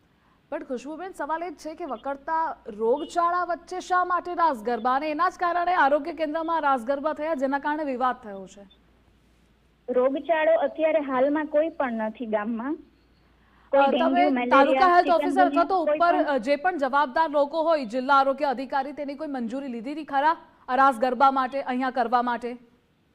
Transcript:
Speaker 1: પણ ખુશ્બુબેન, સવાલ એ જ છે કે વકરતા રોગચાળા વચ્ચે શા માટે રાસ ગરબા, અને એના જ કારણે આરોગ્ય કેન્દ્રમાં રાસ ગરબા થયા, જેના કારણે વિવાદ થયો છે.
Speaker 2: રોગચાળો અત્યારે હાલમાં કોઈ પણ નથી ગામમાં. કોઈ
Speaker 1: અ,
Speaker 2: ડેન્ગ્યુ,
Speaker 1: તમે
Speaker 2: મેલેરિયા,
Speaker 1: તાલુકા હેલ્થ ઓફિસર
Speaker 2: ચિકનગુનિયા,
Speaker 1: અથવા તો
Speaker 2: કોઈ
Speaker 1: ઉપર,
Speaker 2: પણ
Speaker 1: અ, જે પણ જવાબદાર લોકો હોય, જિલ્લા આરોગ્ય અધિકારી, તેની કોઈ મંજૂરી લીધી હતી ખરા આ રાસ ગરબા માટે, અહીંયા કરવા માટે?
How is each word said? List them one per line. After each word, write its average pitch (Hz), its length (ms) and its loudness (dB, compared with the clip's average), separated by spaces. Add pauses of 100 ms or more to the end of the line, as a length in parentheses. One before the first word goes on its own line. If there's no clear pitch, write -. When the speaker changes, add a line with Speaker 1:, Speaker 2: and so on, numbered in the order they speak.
(500)
Speaker 1:
પણ 320 140 -8
ખુશ્બુબેન, 302 480 -10
સવાલ 320 300 -6
એ 359 80 -8
જ 294 40 -14
છે 311 200 -14
કે 339 100 -10
વકરતા 277 720 -6 (100)
રોગચાળા 330 800 0
વચ્ચે 349 360 -8
શા 359 240 2
માટે 349 300 -2
રાસ 302 280 0
ગરબા, 233 320 -2
અને 302 160 -2
એના 320 180 0
જ 359 100 -2
કારણે 349 360 0
આરોગ્ય 302 380 2
કેન્દ્રમાં 320 500 -2
રાસ 269 220 2
ગરબા 277 280 -2
થયા, 302 220 -4
જેના 277 240 0
કારણે 302 260 -2
વિવાદ 254 380 -2
થયો 196 240 -14
છે. 202 200 -20 (1200)
Speaker 2:
રોગચાળો 302 640 2
અત્યારે 311 480 2
હાલમાં 285 460 0
કોઈ 302 220 0
પણ 285 240 -4
નથી 220 340 -6
ગામમાં. 226 520 -4 (920)
કોઈ 277 100 4
Speaker 1:
અ, 277 100 4
Speaker 2:
ડેન્ગ્યુ, 269 180 0
Speaker 1:
તમે 302 220 4
Speaker 2:
મેલેરિયા, 254 340 4
Speaker 1:
તાલુકા 320 320 4
હેલ્થ 359 120 4
ઓફિસર 311 200 2
Speaker 2:
ચિકનગુનિયા, - 180 4
Speaker 1:
અથવા 330 180 2
તો 349 200 0
Speaker 2:
કોઈ 302 140 0
Speaker 1:
ઉપર, 349 140 4
Speaker 2:
પણ 359 120 2
Speaker 1:
અ, 285 140 0
જે 269 180 0
પણ 349 220 -2
જવાબદાર 285 520 0
લોકો 294 320 0
હોય, 311 220 2
જિલ્લા 254 300 0
આરોગ્ય 269 300 2
અધિકારી, 269 480 -4
તેની 285 220 -8
કોઈ 302 140 -8
મંજૂરી 269 400 -6
લીધી 233 240 -10
હતી 302 120 -10
ખરા 285 320 0 (320)
આ 254 60 -2
રાસ 269 240 4
ગરબા 254 320 4
માટે, 269 320 -2
અહીંયા 254 280 -4
કરવા 247 320 0
માટે? 240 340 -6 (580)